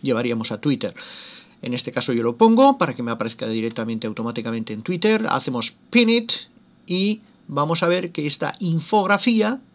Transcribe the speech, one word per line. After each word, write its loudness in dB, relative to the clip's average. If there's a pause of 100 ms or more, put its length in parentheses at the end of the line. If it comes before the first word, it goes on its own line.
llevaríamos -2
a -8
Twitter. -2 (680)
En -6
este -2
caso 0
yo 0
lo 0
pongo 6
para 0
que -8
me -4
aparezca -6
directamente, -4
automáticamente -6
en -10
Twitter. 0
Hacemos -2 (140)
pin 6
it 2 (560)
y 0 (260)
vamos 0
a 2
ver 0
que -6
esta -2
infografía 2 (160)